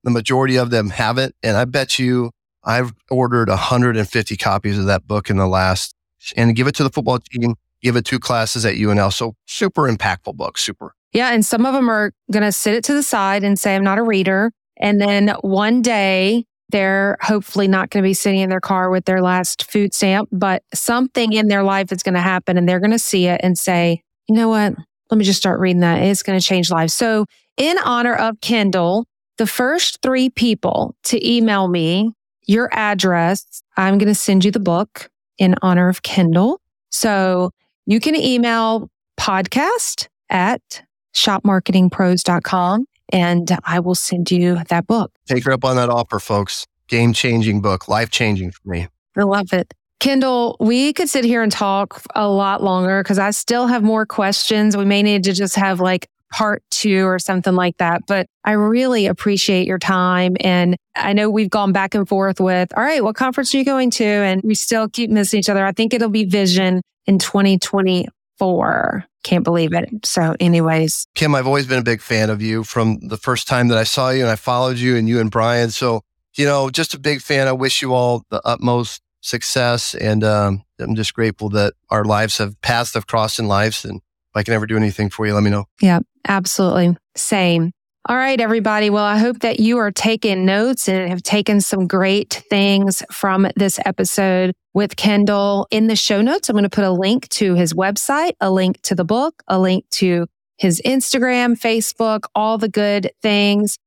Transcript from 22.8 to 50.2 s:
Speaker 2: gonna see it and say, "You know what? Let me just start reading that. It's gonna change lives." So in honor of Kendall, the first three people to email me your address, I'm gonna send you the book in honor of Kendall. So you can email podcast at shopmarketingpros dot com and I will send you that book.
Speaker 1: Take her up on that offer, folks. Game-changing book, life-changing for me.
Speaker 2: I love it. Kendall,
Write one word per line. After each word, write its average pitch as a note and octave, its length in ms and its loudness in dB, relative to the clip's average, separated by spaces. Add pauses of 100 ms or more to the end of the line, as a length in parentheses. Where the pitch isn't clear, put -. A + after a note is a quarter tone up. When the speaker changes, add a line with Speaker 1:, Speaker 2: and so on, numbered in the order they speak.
Speaker 2:
gonna A3 180 2
see F#3 280 0
it F3+ 180 0
and F3+ 140 2
say, E3+ 440 0 (240)
"You A3 80 2
know A3+ 140 2
what? G#3+ 260 2 (360)
Let A3 80 4
me G#3 60 4
just F#3+ 140 2
start F#3 220 0
reading F3+ 200 2
that. E3+ 220 2
It's F#3+ 200 0
gonna F#3+ 180 0
change F3+ 300 0
lives." E3 240 0
So A3 320 0 (320)
in D#4+ 200 0
honor A#3+ 360 0
of A3 260 -2
Kendall, G3 680 0 (300)
the A3 100 0
first - 540 -2
three C4 300 2
people - 760 -2
to - 260 -2
email G#3+ 380 2
me F3 440 0 (340)
your A3+ 260 2
address, F#3+ 880 0 (140)
I'm F#3+ 220 2
gonna G#3 160 4
send F#3+ 300 2
you G3+ 60 4
the G#3 100 -2
book F#3 500 -2 (280)
in F3+ 240 4
honor F3+ 260 4
of F#3 140 -2
Kendall. F#3 580 2 (300)
So F#3+ 600 0 (340)
you G#3+ 140 2
can D#4 160 0
email A3+ 760 0 (280)
podcast B3+ 880 -2 (200)
at - 540 -2 (320)
shopmarketingpros F#3 1080 2
dot F3 200 0
com F#3+ 440 -2 (260)
and F3 520 2
I F3 160 -2
will F3+ 140 -2
send F3 360 -4
you F3 380 2
that E3+ 180 -2
book. A3 260 0 (140)
Speaker 1:
Take B2+ 180 -2
her C3+ 80 2
up C3 120 -2
on B2+ 120 2
that B2 120 0
offer, A#2+ 300 -2
folks. - 480 -4 (220)
Game-changing A2+ 720 2
book, G2 260 -2
life-changing G#2 640 -2
for - 180 -20
me. E2+ 200 -6 (280)
Speaker 2:
I G3 60 0
love G3 300 -2
it. F3+ 200 -4 (280)
Kendall, C4 580 0